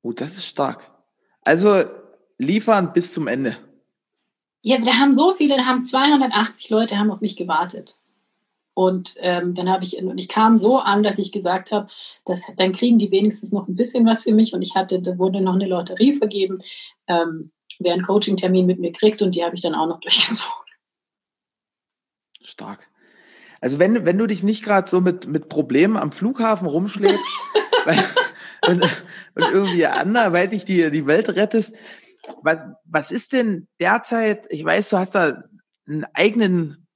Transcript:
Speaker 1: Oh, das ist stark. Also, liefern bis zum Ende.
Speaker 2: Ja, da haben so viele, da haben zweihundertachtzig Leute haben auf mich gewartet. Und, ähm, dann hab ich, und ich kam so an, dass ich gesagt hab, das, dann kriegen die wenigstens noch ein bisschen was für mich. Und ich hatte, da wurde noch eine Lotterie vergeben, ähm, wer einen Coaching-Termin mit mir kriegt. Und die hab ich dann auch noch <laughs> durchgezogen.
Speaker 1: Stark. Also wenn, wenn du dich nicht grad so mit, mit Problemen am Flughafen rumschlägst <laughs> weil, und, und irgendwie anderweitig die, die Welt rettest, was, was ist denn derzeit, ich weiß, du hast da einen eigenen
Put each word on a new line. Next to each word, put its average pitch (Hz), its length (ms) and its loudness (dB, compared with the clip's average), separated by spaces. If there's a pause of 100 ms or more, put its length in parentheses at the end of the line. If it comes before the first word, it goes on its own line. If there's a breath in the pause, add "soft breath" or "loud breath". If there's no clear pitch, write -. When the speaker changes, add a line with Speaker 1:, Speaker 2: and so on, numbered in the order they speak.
Speaker 1:
Oh, 117 120 -8
das 160 240 -8
ist 190 80 -10
stark. - 440 -6 (540)
Also, 185 400 4 (540)
liefern 190 560 0
bis 175 200 2
zum 156 140 -4
Ende. 123 300 -4 (1080)
Speaker 2:
Ja, 247 120 2
da 233 160 0
haben 277 200 4
so 330 200 4
viele, 285 240 2
da 254 80 0
haben 254 180 0
zweihundertachtzig 262 880 0
Leute 220 280 0
haben 208 140 2
auf - 80 -8
mich 214 160 -6
gewartet. 175 600 -6 (800)
Und, 185 460 -2
ähm, 175 360 -2
dann 180 140 -4
hab 185 140 0
ich, - 180 -8
und 185 160 -6
ich 180 120 -10
kam 220 280 6
so 226 220 4
an, 208 240 0
dass 202 140 0
ich 196 160 -6
gesagt 185 400 -4
hab, 208 180 -4 (320 loud breath)
das, 185 200 -6 (120)
dann 185 160 0
kriegen 233 260 4
die 202 140 2
wenigstens 202 400 0
noch 196 160 -4
ein 185 80 -6
bisschen 240 300 0
was 226 180 2
für 226 100 2
mich. 220 200 4
Und 185 80 -4
ich 180 120 -8
hatte, 185 280 -2
da 180 180 -6
wurde 190 220 0
noch 185 140 0
eine 196 120 0
Lotterie 185 480 0
vergeben, 196 480 -2 (440 loud breath)
ähm, 165 440 -2 (280)
wer 175 140 0
einen 180 100 -2
Coaching-Termin 185 640 2
mit 180 140 0
mir 170 140 -6
kriegt. 214 280 0
Und 185 140 0
die 170 80 -2
hab 170 100 -4
ich 175 80 -10
dann 156 140 -4
auch 156 100 0
noch 165 140 -6
<laughs> - 20 -20
durchgezogen. - 520 2 (1900)
Speaker 1:
Stark. - 480 -18 (720 soft breath)
Also 135 200 -2
wenn, 196 260 2
wenn 180 120 2
du 226 100 0
dich 190 160 -4
nicht 214 200 -2
grad 196 260 0
so 180 120 2
mit, 180 260 -2
mit 147 220 -6
Problemen 156 480 2
am 147 160 -4
Flughafen 214 540 -2
rumschlägst 202 680 0 (180)
<laughs> 440 300 0
weil, - 180 4 (640 loud breath)
und, 175 140 2
und - 680 -2
irgendwie 180 340 2
anderweitig 190 800 0
die, 170 260 2
die 147 160 -2
Welt 170 300 0
rettest, 214 400 -2 (680 loud breath)
was, 160 240 -2 (200)
was 185 260 0
ist - 220 0
denn 226 340 0 (120)
derzeit, 214 720 0
ich 156 140 -10
weiß, 170 260 2
du 202 80 2
hast 190 180 -2
da 160 280 0 (420)
einen 151 280 -6
eigenen 185 840 0